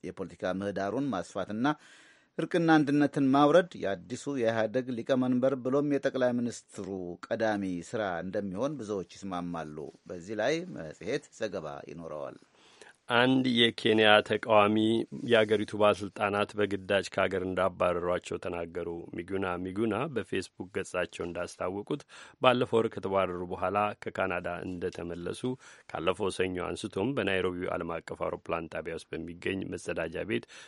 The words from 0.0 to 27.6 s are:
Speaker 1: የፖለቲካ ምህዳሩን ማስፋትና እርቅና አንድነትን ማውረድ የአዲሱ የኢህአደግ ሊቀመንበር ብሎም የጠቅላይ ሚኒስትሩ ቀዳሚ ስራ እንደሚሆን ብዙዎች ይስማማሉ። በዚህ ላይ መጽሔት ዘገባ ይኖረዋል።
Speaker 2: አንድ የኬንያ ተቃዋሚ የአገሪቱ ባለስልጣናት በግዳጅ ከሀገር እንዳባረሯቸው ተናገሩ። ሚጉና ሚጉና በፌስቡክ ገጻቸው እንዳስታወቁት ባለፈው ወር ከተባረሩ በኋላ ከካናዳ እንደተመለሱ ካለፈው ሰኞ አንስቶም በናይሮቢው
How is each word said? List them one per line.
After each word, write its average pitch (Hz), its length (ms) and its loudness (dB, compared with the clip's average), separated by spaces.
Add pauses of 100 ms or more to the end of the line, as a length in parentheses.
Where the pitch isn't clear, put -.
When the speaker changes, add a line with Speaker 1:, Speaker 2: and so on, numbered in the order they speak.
Speaker 1:
የፖለቲካ 90 500 -6
ምህዳሩን 101 560 -2
ማስፋትና 104 580 -4 (720)
እርቅና 165 340 2
አንድነትን 143 560 4
ማውረድ 147 480 6
የአዲሱ 95 500 -4 (120)
የኢህአደግ 113 560 2
ሊቀመንበር 127 640 2
ብሎም 131 320 0
የጠቅላይ 131 440 2
ሚኒስትሩ 120 540 -4 (360)
ቀዳሚ 107 400 0 (220)
ስራ 113 180 -4 (160)
እንደሚሆን 101 580 -4
ብዙዎች 101 360 -6
ይስማማሉ። 87 600 -8 (300)
በዚህ 92 320 -10
ላይ 120 180 0 (160)
መጽሔት 87 540 -8 (100)
ዘገባ 95 320 -6 (180)
ይኖረዋል። 76 520 -10 (720)
Speaker 2:
አንድ 127 400 6
የኬንያ 113 580 6 (140)
ተቃዋሚ 107 540 4 (500)
የአገሪቱ 110 500 4
ባለስልጣናት 101 800 2
በግዳጅ 98 540 0
ከሀገር 95 360 0
እንዳባረሯቸው 90 960 0
ተናገሩ። 85 520 -6 (220)
ሚጉና 95 340 -4 (120)
ሚጉና 95 380 -2 (120)
በፌስቡክ 101 640 -6
ገጻቸው 90 540 -4
እንዳስታወቁት 90 760 -6 (400)
ባለፈው 123 360 4
ወር 113 100 4
ከተባረሩ 95 580 0
በኋላ 92 320 -2 (220)
ከካናዳ 90 500 -2 (120)
እንደተመለሱ 87 800 -6 (460)
ካለፈው 92 440 -2
ሰኞ 92 320 -2
አንስቶም 98 500 -4
በናይሮቢው 92 580 0